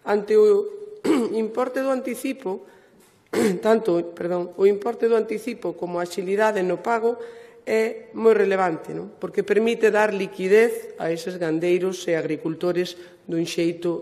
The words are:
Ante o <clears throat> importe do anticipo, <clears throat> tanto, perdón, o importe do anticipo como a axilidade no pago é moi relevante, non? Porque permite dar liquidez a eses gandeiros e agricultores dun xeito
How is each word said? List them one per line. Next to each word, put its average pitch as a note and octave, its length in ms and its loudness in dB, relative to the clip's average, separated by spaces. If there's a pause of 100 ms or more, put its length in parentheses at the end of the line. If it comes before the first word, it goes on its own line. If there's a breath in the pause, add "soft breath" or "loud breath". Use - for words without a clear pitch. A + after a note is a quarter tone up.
Ante G#3 320 4
o - 640 2
<clears throat> B3 320 2
importe B3 480 -2
do C4+ 80 0
anticipo, B3+ 720 -6 (640 loud breath)
<clears throat> A3 320 0
tanto, F#3 560 0
perdón, F3 400 -6
o G3 80 2
importe G#3 400 2
do A3+ 160 4
anticipo G#3+ 560 -6
como F3 240 -4
a F3 80 -4
axilidade G3+ 560 0
no F3 160 -2
pago A#3 400 0 (480 loud breath)
é A3 480 -2
moi A3+ 160 6
relevante, F#3+ 640 0
non? F#3 240 -10
Porque F#3+ 240 -4
permite A3 480 2
dar G#3 240 2
liquidez G3 800 2
a D#3+ 160 -4
eses E3+ 240 -6
gandeiros F3 720 0
e E3 80 2
agricultores E3 800 -2 (320 loud breath)
dun E3+ 160 0
xeito E3+ 580 -2